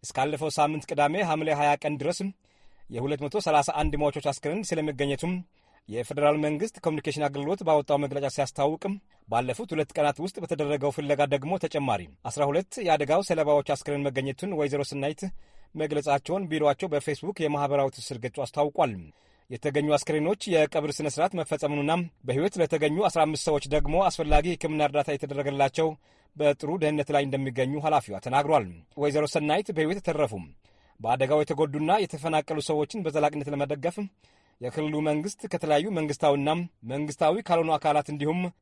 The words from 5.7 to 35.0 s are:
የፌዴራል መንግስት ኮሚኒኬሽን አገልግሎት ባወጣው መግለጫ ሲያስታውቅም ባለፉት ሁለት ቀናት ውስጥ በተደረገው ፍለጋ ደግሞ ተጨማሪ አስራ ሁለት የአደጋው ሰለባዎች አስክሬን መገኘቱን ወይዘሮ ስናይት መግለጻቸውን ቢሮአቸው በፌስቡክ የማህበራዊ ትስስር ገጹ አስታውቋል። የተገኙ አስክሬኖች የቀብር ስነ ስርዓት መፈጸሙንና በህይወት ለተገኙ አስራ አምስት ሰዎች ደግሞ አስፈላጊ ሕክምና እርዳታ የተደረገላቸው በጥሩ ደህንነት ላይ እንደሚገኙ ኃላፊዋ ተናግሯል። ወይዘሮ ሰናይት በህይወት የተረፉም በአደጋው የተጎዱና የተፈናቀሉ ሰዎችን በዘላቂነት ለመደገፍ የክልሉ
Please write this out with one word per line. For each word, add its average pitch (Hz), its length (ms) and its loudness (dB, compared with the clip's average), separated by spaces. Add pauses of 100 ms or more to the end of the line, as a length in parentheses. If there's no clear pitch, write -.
የፌዴራል 143 480 2
መንግስት 151 420 0
ኮሚኒኬሽን 151 440 -2
አገልግሎት 143 400 -2
ባወጣው 151 340 4
መግለጫ 143 320 -2
ሲያስታውቅም 147 640 -2 (360)
ባለፉት 123 400 -2
ሁለት 156 220 -2
ቀናት 147 280 2
ውስጥ 175 180 -6
በተደረገው 147 540 -2
ፍለጋ 143 360 0
ደግሞ 139 300 0
ተጨማሪ 139 440 -2 (240)
አስራ 143 200 -4
ሁለት 151 320 0
የአደጋው 160 460 2
ሰለባዎች 151 460 2
አስክሬን 143 360 -2
መገኘቱን 135 500 -4
ወይዘሮ 143 280 0
ስናይት 143 380 -6 (540)
መግለጻቸውን 156 720 0
ቢሮአቸው 151 420 2
በፌስቡክ 151 500 -2
የማህበራዊ 143 500 2
ትስስር 127 300 -10
ገጹ 120 220 -6
አስታውቋል። 147 520 0 (560)
የተገኙ 143 400 0
አስክሬኖች 156 580 2
የቀብር 151 440 2
ስነ 156 180 -4
ስርዓት 165 260 0
መፈጸሙንና 147 580 0 (300)
በህይወት 139 320 0
ለተገኙ 156 480 2
አስራ 165 180 4
አምስት 151 240 2
ሰዎች 147 240 2
ደግሞ 151 320 2
አስፈላጊ 151 480 4
ሕክምና 156 340 -2
እርዳታ 143 260 0
የተደረገላቸው 139 800 0 (480)
በጥሩ 147 420 2
ደህንነት 151 340 0
ላይ 143 120 4
እንደሚገኙ 135 560 -2
ኃላፊዋ 143 400 2
ተናግሯል። 139 480 2 (300)
ወይዘሮ 147 300 2
ሰናይት 156 420 0
በህይወት 165 300 -2
የተረፉም 131 460 -2 (540)
በአደጋው 131 420 2
የተጎዱና 151 560 0
የተፈናቀሉ 156 640 -2
ሰዎችን 156 420 -2
በዘላቂነት 147 460 0
ለመደገፍ 143 460 -2 (640)
የክልሉ 151 400 -4